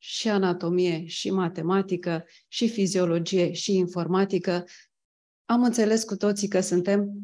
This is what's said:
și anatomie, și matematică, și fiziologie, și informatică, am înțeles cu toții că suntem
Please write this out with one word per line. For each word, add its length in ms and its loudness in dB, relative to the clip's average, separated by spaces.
și 260 -6
anatomie, 800 0
și 240 -6
matematică, 920 -2
și 200 -2
fiziologie, 840 0
și 240 -2
informatică, 880 0
am 180 2
înțeles 420 2
cu 120 -6
toții 320 0
că 120 2
suntem 520 0